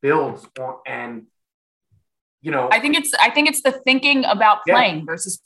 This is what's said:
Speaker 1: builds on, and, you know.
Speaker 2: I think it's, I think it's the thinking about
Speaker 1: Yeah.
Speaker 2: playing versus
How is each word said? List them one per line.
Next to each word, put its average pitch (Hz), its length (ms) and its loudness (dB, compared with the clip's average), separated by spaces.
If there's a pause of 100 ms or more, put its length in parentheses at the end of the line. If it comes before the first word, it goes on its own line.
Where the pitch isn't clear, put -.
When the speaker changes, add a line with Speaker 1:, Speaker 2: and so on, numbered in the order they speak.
Speaker 1:
builds 139 420 0 (140)
on, 131 260 -10
and, 120 420 -12 (1160)
you 156 80 -8
know. 131 220 -2
Speaker 2:
I 226 80 4
think 294 160 0
it's, 294 180 -2
I - 160 2
think 294 180 2
it's 302 140 -4
the 262 80 4
thinking 262 540 0
about 208 420 2
Speaker 1:
Yeah. 180 80 4
Speaker 2:
playing 170 320 0
versus 170 400 -8